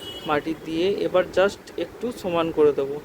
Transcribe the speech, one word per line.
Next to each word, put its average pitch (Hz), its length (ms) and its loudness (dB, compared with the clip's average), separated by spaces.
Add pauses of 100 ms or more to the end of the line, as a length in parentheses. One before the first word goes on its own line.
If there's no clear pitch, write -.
(280)
মাটি 151 260 0 (120)
দিয়ে 165 240 0
এবার 175 340 2 (120)
just - 460 0
একটু 214 300 -6
সমান 170 400 -2
করে 151 220 6
দেবো, 139 300 -2